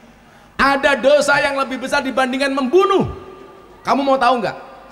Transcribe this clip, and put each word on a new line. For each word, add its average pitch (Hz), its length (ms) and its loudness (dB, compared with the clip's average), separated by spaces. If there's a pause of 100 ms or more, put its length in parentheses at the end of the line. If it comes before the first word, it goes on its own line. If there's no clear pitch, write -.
(600)
Ada 277 320 2
dosa 285 480 2
yang 277 160 -2
lebih 254 240 -4
besar 262 240 -2
dibandingkan 262 480 -2
membunuh. 311 560 2 (720)
Kamu 262 240 -2
mau 269 160 2
tahu 240 240 0
nggak?" 151 120 -6 (360)